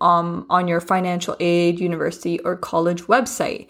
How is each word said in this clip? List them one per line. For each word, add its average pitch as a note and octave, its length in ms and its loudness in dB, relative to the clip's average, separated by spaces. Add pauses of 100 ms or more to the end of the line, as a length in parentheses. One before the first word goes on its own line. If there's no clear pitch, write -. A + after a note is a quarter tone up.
um, E3+ 480 2
on F3+ 180 2
your E3+ 140 0
financial F3+ 580 -2
aid, F3 400 2
university, E3+ 640 -2
or F3+ 160 -2
college F3 460 -2
website. - 680 -2